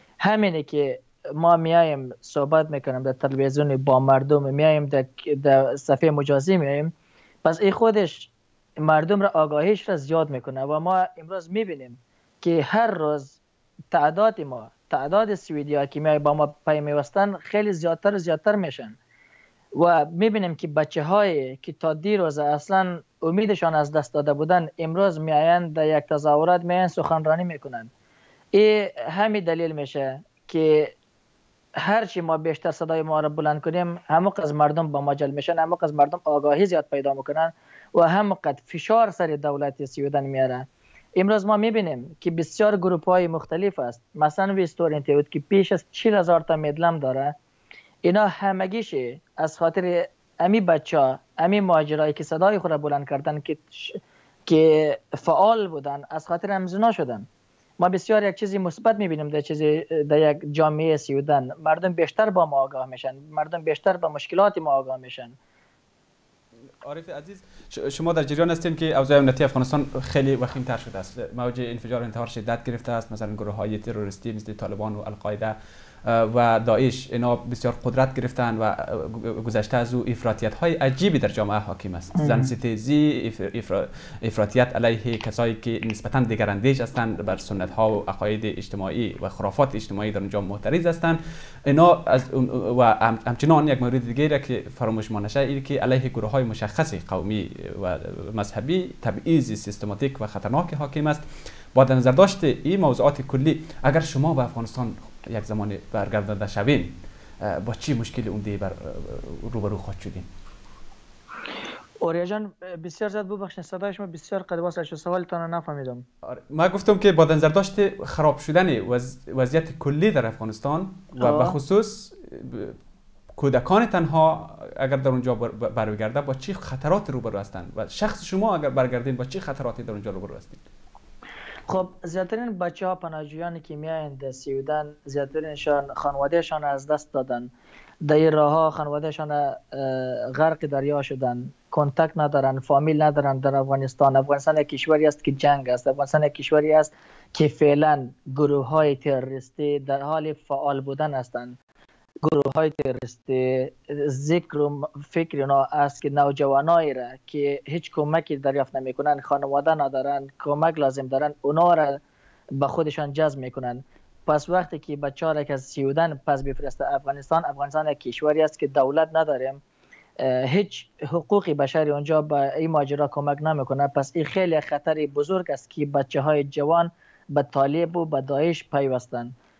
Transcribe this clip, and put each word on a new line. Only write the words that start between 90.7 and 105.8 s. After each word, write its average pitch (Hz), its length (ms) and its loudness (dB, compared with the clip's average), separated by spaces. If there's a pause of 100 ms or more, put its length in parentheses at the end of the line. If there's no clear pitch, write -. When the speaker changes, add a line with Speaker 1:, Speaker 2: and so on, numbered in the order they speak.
Speaker 2:
هستند. 165 320 0 (460)
اینا 160 380 6
از 131 300 2
اون، 127 160 0
و 120 340 2
هم-، 113 440 4
همچنان 147 400 4
یک 131 140 2
مورد 123 240 0
دیگه 127 220 0
را 147 100 2
که 127 260 -4 (120)
فراموش 110 360 -2
ما 104 80 -2
نشه، 107 200 -2
اینه 139 220 0
که 139 180 -4
علیه 131 300 2
گروه‌های 117 340 -2
مشخص 110 500 -2 (140)
قومی 95 440 -4 (320)
و 90 140 -2 (360)
مذهبی 127 680 -4
تبعیض 120 520 0
سیستماتیک 104 680 -6
و 104 60 -4
خطرناک 127 460 -4
حاکم 147 340 -4
است. 151 160 -2 (500)
با 131 100 8
در 131 120 4
نظر 127 160 6
داشت 190 320 6
این 156 360 0
موضوعات 143 420 2
کلی، 139 440 0 (180)
اگر 147 160 4
شما 151 340 0
به 131 100 2
افغانستان 120 540 -6 (320)
یک 104 140 -6
زمان 104 300 -4 (180)